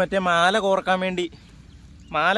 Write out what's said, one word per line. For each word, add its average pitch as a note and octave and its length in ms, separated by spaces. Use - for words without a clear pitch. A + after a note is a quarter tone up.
മറ്റേ F#3+ 180
മാല F3 220
കോർക്കാൻ F#3 400
വേണ്ടി, F3+ 200
മാല F3 200